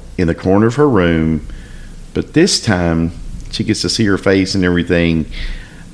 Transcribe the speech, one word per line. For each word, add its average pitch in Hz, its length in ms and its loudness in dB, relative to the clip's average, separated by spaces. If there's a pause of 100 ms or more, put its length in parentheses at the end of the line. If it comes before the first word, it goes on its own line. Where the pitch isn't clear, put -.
(160)
in 87 120 0
the 82 80 0
corner 101 320 4
of 120 80 -2
her 151 120 4
room, 82 580 2 (680)
but - 180 -4
this - 280 4
time 85 500 0 (400)
she - 140 -4
gets 104 180 -2
to 90 60 -2
see - 160 0
her 98 140 2
face 95 360 2
and 95 100 2
everything. 85 600 2 (680)